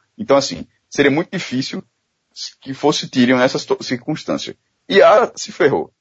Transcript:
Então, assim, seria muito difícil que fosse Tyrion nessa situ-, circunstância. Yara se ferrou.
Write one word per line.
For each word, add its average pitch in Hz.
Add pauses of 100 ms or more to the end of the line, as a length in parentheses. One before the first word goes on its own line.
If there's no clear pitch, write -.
(180)
Então, 135
assim, 131 (220)
seria -
muito -
difícil 170 (760)
que 135
fosse 147
Tyrion 127
nessa 156
situ-, -
circunstância. - (340)
Yara 190
se -
ferrou. 117